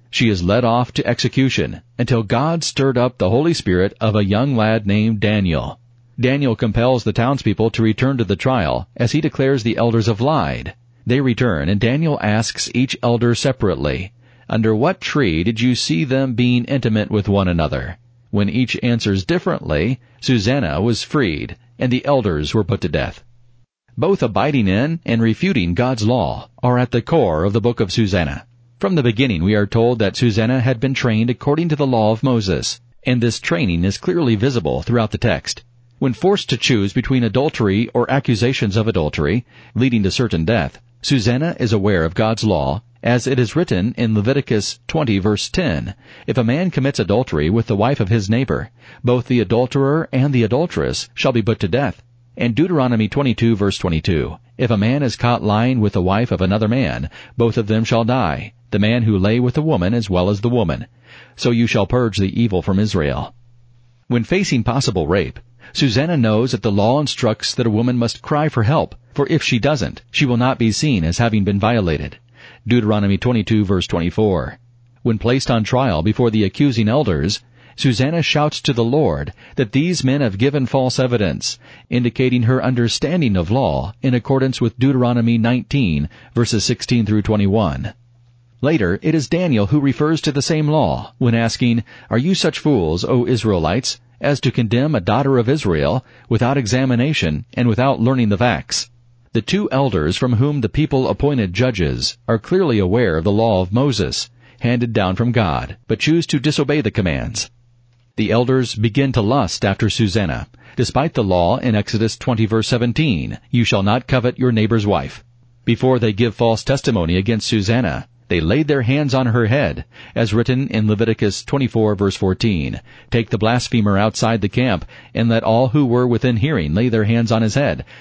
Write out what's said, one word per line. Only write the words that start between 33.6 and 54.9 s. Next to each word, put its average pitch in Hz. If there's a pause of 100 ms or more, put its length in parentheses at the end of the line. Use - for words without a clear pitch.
is 98
clearly 160
visible 98
throughout 117
the -
text. - (340)
When 131
forced 190
to 123
choose 101
between 127
adultery 110
or 120
accusations 120
of 110
adultery, 80 (300)
leading 117
to 92
certain 92
death, 120 (220)
Susanna 127
is 113
aware 98
of 82
God's 110
law, 78 (220)
as 120
it 127
is 117
written 123
in 110
Leviticus 110
twenty 123
verse 101
ten, 98 (320)
"If 117
a 127
man 156
commits 135
adultery 98
with 113
the 110
wife 120
of 98
his 104
neighbor, 113 (320)
both 123
the 123
adulterer 127
and 139
the 123
adulteress 110
shall 139
be 117
put 110
to 101
death." 117 (340)
And 117
Deuteronomy 127
twenty-two 120
verse 98
twenty-two, 80 (200)
"If 123
a 110
man 123